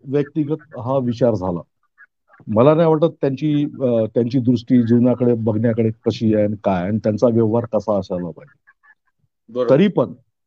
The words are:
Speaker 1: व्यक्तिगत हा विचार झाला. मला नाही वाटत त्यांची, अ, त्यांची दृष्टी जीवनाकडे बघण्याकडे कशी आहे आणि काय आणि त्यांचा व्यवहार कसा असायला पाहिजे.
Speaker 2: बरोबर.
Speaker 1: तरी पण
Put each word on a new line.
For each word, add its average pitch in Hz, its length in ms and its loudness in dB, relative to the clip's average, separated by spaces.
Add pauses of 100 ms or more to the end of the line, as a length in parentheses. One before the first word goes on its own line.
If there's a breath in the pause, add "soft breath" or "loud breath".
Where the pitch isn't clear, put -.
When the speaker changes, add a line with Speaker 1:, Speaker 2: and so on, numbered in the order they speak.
Speaker 1:
व्यक्तिगत 147 720 -4
हा 131 200 -4
विचार 120 360 0
झाला. 90 260 -4 (880)
मला 123 260 4
नाही 165 140 2
वाटत 160 320 2
त्यांची, 147 440 -2
अ, 120 500 -2
त्यांची 120 240 0
दृष्टी 123 440 2
जीवनाकडे 120 520 2
बघण्याकडे 113 560 -2
कशी 113 440 -2
आहे 107 100 2
आणि 104 200 -4
काय 95 180 0
आणि 104 160 -2
त्यांचा 107 280 0
व्यवहार 117 380 0
कसा 104 340 -4
असायला 90 320 -6
पाहिजे. - 280 -20 (960)
Speaker 2:
बरोबर. 120 180 -2
Speaker 1:
तरी 165 180 4
पण 139 240 -2 (340)